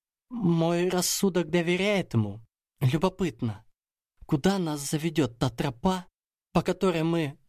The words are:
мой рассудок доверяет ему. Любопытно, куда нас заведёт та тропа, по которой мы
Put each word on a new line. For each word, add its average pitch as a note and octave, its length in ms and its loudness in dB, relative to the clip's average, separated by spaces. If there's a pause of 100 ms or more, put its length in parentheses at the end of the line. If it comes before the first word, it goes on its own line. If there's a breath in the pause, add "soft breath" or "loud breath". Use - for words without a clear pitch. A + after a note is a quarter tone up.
(300)
мой E3+ 580 2
рассудок F3+ 640 0
доверяет F3+ 640 0
ему. G#2 260 -2 (400)
Любопытно, D3+ 840 -2 (640)
куда F#3+ 320 0
нас D3+ 220 -2
заведёт D3+ 580 -2
та B2+ 120 0
тропа, F3+ 560 -2 (460)
по E3 100 2
которой F3 400 0
мы E3 360 -2 (100)